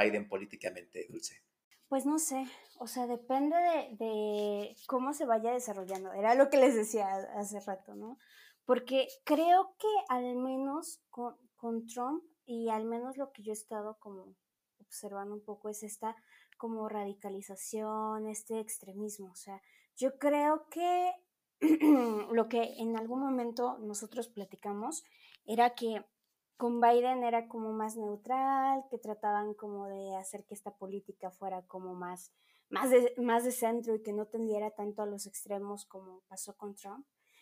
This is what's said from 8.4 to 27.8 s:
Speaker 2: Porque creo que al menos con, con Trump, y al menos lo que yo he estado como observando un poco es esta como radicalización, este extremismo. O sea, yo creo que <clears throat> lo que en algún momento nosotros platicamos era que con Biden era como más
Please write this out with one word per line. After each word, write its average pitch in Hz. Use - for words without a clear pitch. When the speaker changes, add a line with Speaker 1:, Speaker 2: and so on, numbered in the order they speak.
Speaker 2:
Porque 247
creo 349
que 427
al 247
menos 262
con, 240
con 226
Trump, 269
y 233
al 220
menos 240
lo 269
que 214
yo 214
he 214
estado 214
como 190
observando 202
un 208
poco 208
es 214
esta -
como 220
radicalización, 214
este 220
extremismo. 208
O -
sea, 196
yo 262
creo 294
que 359
<clears throat> 277
lo 226
que 233
en 226
algún 233
momento 247
nosotros 220
platicamos 208
era 240
que 226
con 240
Biden 240
era 233
como 220
más 220